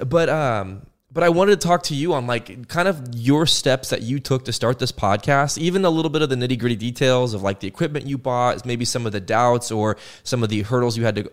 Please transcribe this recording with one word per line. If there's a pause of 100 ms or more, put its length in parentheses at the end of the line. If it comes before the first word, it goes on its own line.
but,
um, (280)
but
I
wanted
to
talk
to
you
on,
like,
kind
of (120)
your
steps
that
you
took
to
start
this
podcast,
even
a
little
bit
of
the
nitty
gritty
details
of,
like,
the
equipment
you
bought,
maybe
some
of
the
doubts
or (260)
some
of
the
hurdles
you
had
to